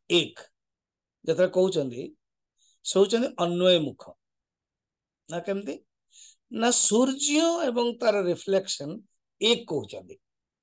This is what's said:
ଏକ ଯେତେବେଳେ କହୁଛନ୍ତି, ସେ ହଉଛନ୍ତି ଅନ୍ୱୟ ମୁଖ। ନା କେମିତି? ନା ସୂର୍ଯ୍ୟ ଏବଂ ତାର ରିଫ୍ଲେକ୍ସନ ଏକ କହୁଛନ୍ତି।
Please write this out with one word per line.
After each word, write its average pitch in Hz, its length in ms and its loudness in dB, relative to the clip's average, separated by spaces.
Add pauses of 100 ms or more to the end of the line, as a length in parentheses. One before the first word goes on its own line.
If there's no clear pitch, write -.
ଏକ - 300 0 (880)
ଯେତେବେଳେ 180 260 0
କହୁଛନ୍ତି, 165 640 -2 (680)
ସେ - 160 0
ହଉଛନ୍ତି 226 280 2 (120)
ଅନ୍ୱୟ 175 400 2
ମୁଖ। - 320 -8 (1200)
ନା 170 80 -8
କେମିତି? 202 460 -8 (680)
ନା 226 200 0
ସୂର୍ଯ୍ୟ 285 920 2
ଏବଂ 240 340 -2
ତାର 208 260 2
ରିଫ୍ଲେକ୍ସନ 180 760 -2 (420)
ଏକ 233 280 0
କହୁଛନ୍ତି। 98 480 -10 (460)